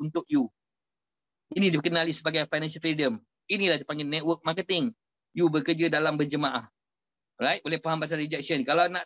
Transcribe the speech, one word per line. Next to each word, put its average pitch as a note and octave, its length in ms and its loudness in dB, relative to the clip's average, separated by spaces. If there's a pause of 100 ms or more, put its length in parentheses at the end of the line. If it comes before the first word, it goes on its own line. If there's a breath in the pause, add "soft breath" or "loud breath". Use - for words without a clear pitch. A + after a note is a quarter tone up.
untuk D#3 240 -2
you. C3+ 240 2 (1040)
Ini G3 160 4
dikenali E3 400 2
sebagai D#3 400 -2
financial D#3 320 -4
freedom. D3+ 400 0 (240)
Inilah G3 320 0
dipanggil D3 320 -6
network D#3+ 320 -2
marketing. E3 480 0 (480)
You E3 160 4
bekerja D#3+ 400 2
dalam D3+ 240 0
berjemaah. C#3 480 -2 (720)
Alright, D3+ 240 0
boleh D#3+ 240 -2
faham D#3+ 160 0
pasal D#3 160 -4
rejection. D3+ 480 -2
Kalau E3+ 240 4
nak F3+ 160 -4